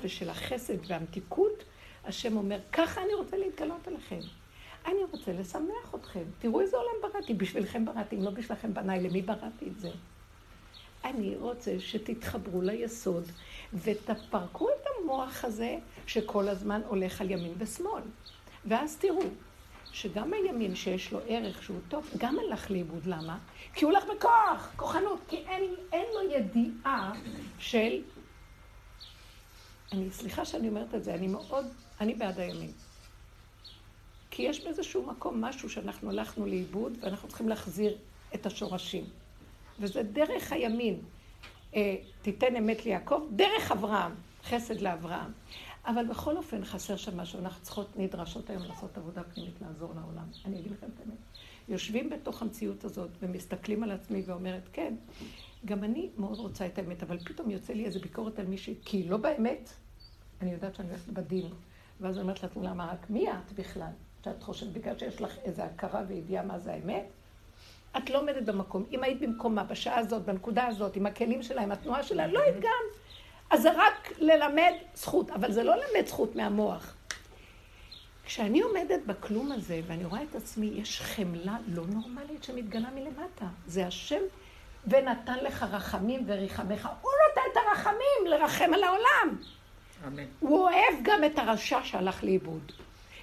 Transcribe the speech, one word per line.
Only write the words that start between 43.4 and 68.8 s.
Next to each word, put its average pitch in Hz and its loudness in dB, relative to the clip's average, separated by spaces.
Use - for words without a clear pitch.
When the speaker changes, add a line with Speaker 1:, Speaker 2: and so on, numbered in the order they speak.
Speaker 1:
אברהם, 196 0
חסד 233 -2
לאברהם. 165 -4
אבל 233 2
בכל 294 -2
אופן 202 -4
חסר 190 -6
שם 190 -6
משהו, 175 -8
אנחנו 180 -8
צריכות, - -8
נדרשות 190 -4
היום 185 -6
לעשות 175 -12
עבודה 175 -10
פנימית, 170 -12
לעזור 165 -10
לעולם. 165 -10
אני 196 -6
אגיד 202 -8
לכם 202 -14
את - -18
האמת. 220 -12
יושבים 220 -2
בתוך - -8
המציאות 202 -4
הזאת 180 -8
ומסתכלים 190 -4
על 214 -2
עצמי 196 -4
ואומרת, 185 -6
"כן, - -4
גם 202 -2
אני 302 0
מאוד 202 -2
רוצה 196 -6
את 180 -6
האמת", 175 -6
אבל 175 -4
פתאום 226 -6
יוצא 190 -6
לי 220 -2
איזה 190 -2
ביקורת 220 -6
על 196 -4
מישהי, 190 -6
כי - -2
היא 175 0
לא 202 2
באמת. 226 0
אני 180 -2
יודעת 190 -6
שאני 185 -8
הולכת 180 -10
בדין. 180 -4
ואז 190 -2
אני 196 -4
אומרת 190 -2
לעצמי, 185 -4
"למה 180 -4
רק 180 -8
מי 294 2
את 185 -6
בכלל? 180 -8
שאת - -8
חושבת, - -8
בגלל 190 -6
שיש - -6
לך - -6
איזו 175 -4
הכרה 180 -4
וידיעה 180 -4
מה 190 -4
זה 175 -6
האמת? 180 -4
את - -4
לא 269 4
עומדת 277 0
במקום. 196 0